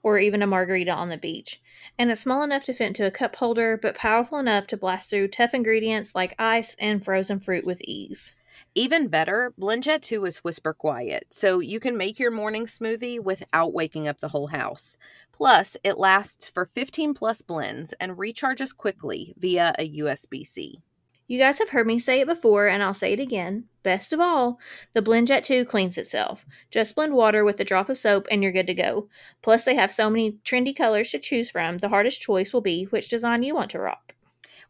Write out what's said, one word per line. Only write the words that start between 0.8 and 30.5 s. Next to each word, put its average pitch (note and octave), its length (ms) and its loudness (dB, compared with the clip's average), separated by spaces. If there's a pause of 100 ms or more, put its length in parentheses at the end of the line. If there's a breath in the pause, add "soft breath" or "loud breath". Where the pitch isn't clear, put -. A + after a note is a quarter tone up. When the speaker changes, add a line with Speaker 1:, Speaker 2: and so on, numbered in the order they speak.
Speaker 1:
on F3 180 -4
the D#3+ 80 -8
beach. - 420 -10 (380 loud breath)
And A#3+ 120 4
it's A3+ 120 -2
small C4 200 0
enough C#4 220 -2
to C4 100 -6
fit A#3 140 -2
into G3 180 -2
a F#3+ 40 2
cup - 260 -4
holder, A3+ 400 0
but - 180 -2
powerful A#3+ 440 0
enough G#3+ 300 2
to G#3+ 80 -4
blast F#3 340 -4
through G3 180 0
tough A#3+ 260 2
ingredients A3 600 0
like F#3 240 -2
ice A3+ 400 0
and G#3 260 -2
frozen F#3+ 360 0
fruit F3 260 -2
with F3+ 160 -4
ease. - 500 -12 (420 soft breath)
Speaker 2:
Even C4 340 2
better, F3+ 500 0
BlendJet B3+ 440 0
two G#3+ 240 -2
is E3+ 120 -6
whisper D#3+ 360 -4
quiet, A#2+ 560 -4
so F#3 300 2
you G3 200 -6
can B3 160 -2
make G3+ 220 -4
your B3 120 0
morning G#3+ 360 -4
smoothie A#3 540 -6
without F#3 520 0
waking D#3 340 -4
up D3 140 -6
the D#3 80 -8
whole C#3+ 200 -4
house. D3 480 -8 (360 loud breath)
Plus, G#3 500 4
it G3 160 0
lasts F#3+ 480 2
for F3+ 200 -4
fifteen C#4+ 480 -4
plus A3 260 -2
blends D3 540 -6
and F#3 240 -8
recharges C4 580 -4
quickly - 640 -6
via F3 400 2
a E3 60 -2
U D3+ 240 -4
S C#3 180 -4
B - 180 -12
C. - 360 -12 (460)
Speaker 1:
You B3 120 -4
guys C4+ 200 4
have G#4+ 120 -2
heard A#3 160 2
me A3+ 120 2
say B3+ 220 2
it C4 80 2
before, G#3+ 400 4
and G3+ 140 2
I'll G3 120 0
say F#3+ 180 -2
it G#3 80 0
again. G#3 440 -4 (180)
Best F#3+ 300 -2
of D#4 80 0
all, C4+ 400 2 (320 loud breath)
the A3 100 2
BlendJet A#3 400 4
two B3+ 220 2
cleans F#3+ 340 0
itself. - 460 -4 (260 loud breath)
Just A3 240 0
blend D4+ 200 0
water G#3+ 300 6
with G3+ 160 2
a G3+ 40 0
drop G3 240 0
of C4 100 -4
soap, G3+ 320 2
and G#3 120 2
you're F#3+ 100 2
good F#3 160 2
to F3+ 60 -2
go. F3+ 340 -2 (340 loud breath)
Plus, A3+ 220 4
they C4 100 4
have C#4 180 4
so G#3+ 180 2
many A3 220 2 (120)
trendy B3+ 320 0